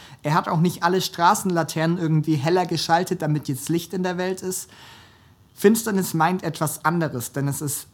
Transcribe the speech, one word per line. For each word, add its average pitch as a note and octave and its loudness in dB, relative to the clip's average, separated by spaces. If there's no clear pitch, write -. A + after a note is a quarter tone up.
Er D3+ 0
hat F3+ 2
auch F3 0
nicht E3+ 0
alle F3+ 2
Straßenlaternen E3+ 0
irgendwie D#3 2
heller E3 2
geschaltet, F3 0
damit D3+ -2
jetzt C3 -4
Licht E3+ -2
in F#3 -4
der F3+ -2
Welt F#3 -4
ist. F#3 -8
Finsternis G#3 2
meint E3+ 2
etwas - -4
anderes, D3+ 0
denn C#3 -2
es C#3 -4
ist - -6